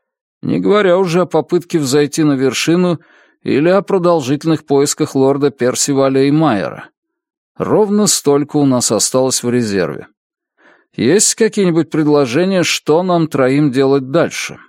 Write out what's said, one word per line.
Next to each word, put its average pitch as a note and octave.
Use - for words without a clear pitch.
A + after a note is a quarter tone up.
не -
говоря F#3
уже F3+
о F3+
попытке E3
взойти D3
на D3
вершину D#3+
или C#3
о G3
продолжительных D#3+
поисках C#3+
лорда C#3
Персиваля C3+
и C#3
Майера. B2
Ровно G#2
столько C#3+
у C#3+
нас B2+
осталось C3
в A#2+
резерве. G2
Есть E3
какие-нибудь F3+
предложения, D3+
что D#3+
нам E3+
троим C3+
делать C3+
дальше?» -